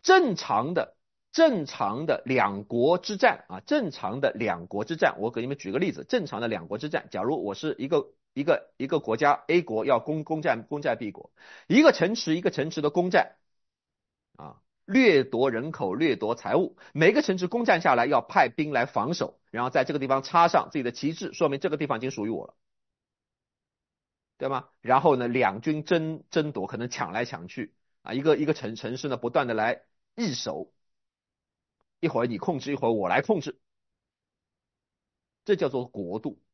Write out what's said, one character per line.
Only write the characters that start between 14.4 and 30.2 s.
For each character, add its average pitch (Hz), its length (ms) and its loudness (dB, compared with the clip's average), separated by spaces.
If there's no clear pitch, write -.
掠 196 400 4
夺 123 260 0
人 127 220 -6
口、 92 200 -4
掠 135 220 0
夺 107 180 -4
财 113 220 -4
物， 180 220 0
每 160 180 6
个 285 100 2
城 190 160 0
池 180 120 -4
攻 233 160 -2
占 175 160 4
下 151 120 4
来 120 120 4
要 135 160 2
派 - 260 2
兵 151 240 -4
来 123 140 0
防 127 280 -2
守， - 280 -6
然 117 140 -4
后 131 40 -4
在 131 140 2
这 131 80 -4
个 143 80 -2
地 135 80 -4
方 135 160 0
插 170 240 4
上 165 240 2
自 151 80 -4
己 127 40 -4
的 120 100 -2
旗 147 180 -4
帜， 170 220 -10
说 160 160 2
明 139 100 -4
这 185 100 -2
个 151 60 -2
地 147 120 -4
方 127 100 -2
已 113 40 -6
经 131 80 -4
属 110 160 -6
于 110 40 -4
我 101 180 -6
了， - 80 -20
对 139 100 -6
吗？ 131 220 -6
然 127 220 2
后 151 160 6
呢， 123 100 -2
两 117 320 0
军 151 240 -4
争， 160 460 -2
争 151 240 0
夺， 98 140 -6
可 104 100 -10
能 120 120 -6
抢 95 220 -6
来 113 140 -4
抢 90 240 -14
去 - 260 -12
啊， - 120 -10
一 131 80 -4
个， 147 160 4
一 147 80 -2
个 151 80 0
城， 113 240 -8
城 117 180 -8
市 143 140 -8
呢 123 80 -4
不 120 120 -4
断 139 160 2
的 120 80 -2
来 110 300 -2
易 214 180 -2